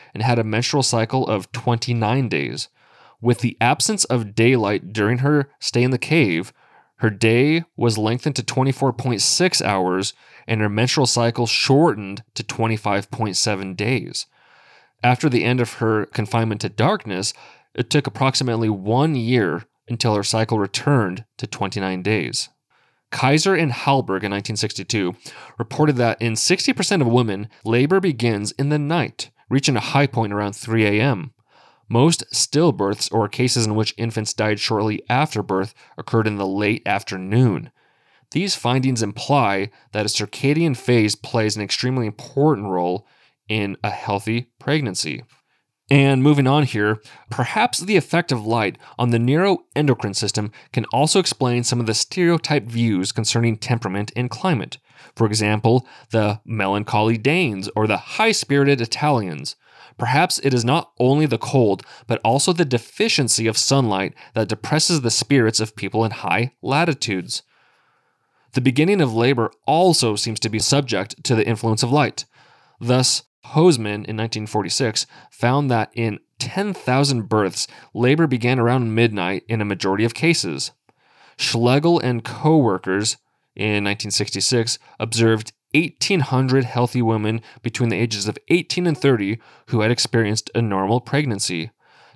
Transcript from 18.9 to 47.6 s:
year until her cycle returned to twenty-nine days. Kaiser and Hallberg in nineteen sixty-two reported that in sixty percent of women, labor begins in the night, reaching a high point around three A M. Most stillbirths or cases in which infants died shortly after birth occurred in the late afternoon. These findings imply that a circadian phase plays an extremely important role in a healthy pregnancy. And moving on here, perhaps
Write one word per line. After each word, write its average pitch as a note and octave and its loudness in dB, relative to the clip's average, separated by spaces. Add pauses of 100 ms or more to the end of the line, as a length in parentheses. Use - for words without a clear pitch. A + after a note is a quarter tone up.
year A2+ 0 (240)
until A#2 0
her G#2 2
cycle A2 0
returned G#2 0 (140)
to - -8
twenty-nine F#2+ -4
days. F#2+ -2 (600)
Kaiser D3+ 2
and D#3+ 0
Hallberg G2+ 0
in G#2 -2
nineteen G2+ -4
sixty-two G2 -2 (440)
reported D3 0
that A#2+ 0
in A2+ -2
sixty - 0
percent F#3 0
of B2 2
women, A2 0 (160)
labor C3+ 2
begins A2+ -2
in C#3 -2
the D3+ 0
night, D3 -4 (200)
reaching C3+ 0
a G#2 -2
high C#3+ 2
point A2 -2
around G2+ -4
three A2 2
A G#2 2
M. B2+ -2 (580)
Most C3+ 4
stillbirths G#2 0
or G#2 0
cases A#2+ 0
in G#2+ -2
which A2 -2
infants A2+ -4
died G#2+ 0
shortly G#2+ -2
after B2+ 0
birth F#2+ -2 (220)
occurred A2 0
in G#2 -2
the G2 -2
late G#2 -2
afternoon. G2+ 0 (640)
These F#3 -2
findings B2+ 0
imply G2+ -2 (220)
that G#2+ -2
a G#2 -2
circadian C#3+ 0
phase A2+ 2
plays G#2+ -2
an G#2+ -6
extremely B2+ -4
important C3+ 0
role F#2 -2 (420)
in G2+ -4
a G#2+ -4
healthy G#2+ -4
pregnancy. G#2+ -4 (640)
And C#3 4
moving C#3+ 4
on C#3+ 4
here, G#2+ 0 (300)
perhaps G#3+ -2